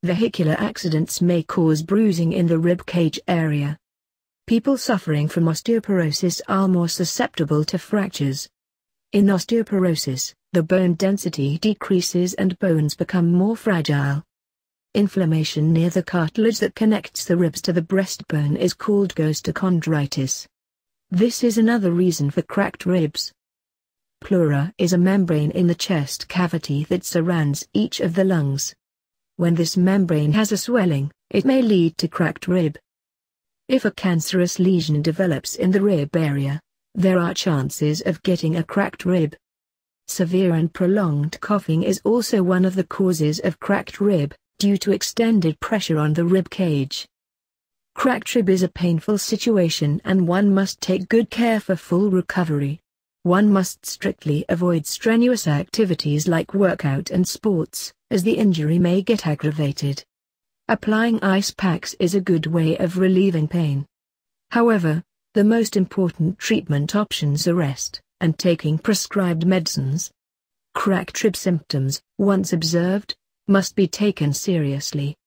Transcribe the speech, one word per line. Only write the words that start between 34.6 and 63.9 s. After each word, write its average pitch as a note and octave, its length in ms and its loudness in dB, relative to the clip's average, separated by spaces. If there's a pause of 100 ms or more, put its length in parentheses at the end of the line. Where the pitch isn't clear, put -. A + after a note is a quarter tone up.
develops E3 500 -2
in - 160 0
the F#3+ 120 2
rib F3 340 0
area, C#3+ 440 -2 (360)
there F#3 240 2
are E3+ 160 -2
chances D3+ 640 -2
of F3 220 -4
getting E3 320 0
a E3 80 -2
cracked - 420 -4
rib. F3 300 0 (720)
Severe F3+ 480 0
and D#3+ 180 0
prolonged F3 680 0
coughing F3 440 0
is F#3+ 200 -2
also A3 380 2
one F3+ 240 2
of F#3 80 0
the F#3+ 100 -2
causes E3 580 0
of - 180 -4
cracked - 420 -4
rib, F3 320 0 (240)
due G3+ 200 2
to G3+ 140 -2
extended F#3+ 680 0
pressure D#3+ 400 -2
on D3+ 140 0
the E3+ 120 0
rib F3+ 240 2
cage. D3 580 -2 (840)
Cracked - 400 -2
rib G3+ 160 2
is F#3 140 4
a F#3 40 0
painful F3 520 0
situation, F3+ 840 0
and F#3+ 240 2
one G3 240 2
must G3 300 0
take F#3+ 280 -2
good A3+ 200 2
care A3+ 300 0
for G3 160 -2
full F#3 340 0
recovery. D#3+ 720 -2 (420)
One G3 300 4
must F#3+ 340 0
strictly - 640 -4
avoid F3 380 0
strenuous A#3 600 0
activities D3+ 800 0
like E3 260 -2
workout E3 580 0
and F3+ 160 2
sports, - 640 -4 (180)
as F#3 140 0
the A3 140 2
injury E3+ 420 2
may F3 220 2
get G3+ 260 0
aggravated. D3 720 -2 (680)
Applying A3 520 0
ice G3 300 0
packs - 480 -4
is F3+ 160 0
a G3 60 2
good E3+ 240 0
way D#3+ 320 0
of F3+ 200 -2
relieving F#3 520 2
pain. D3 360 -2 (680)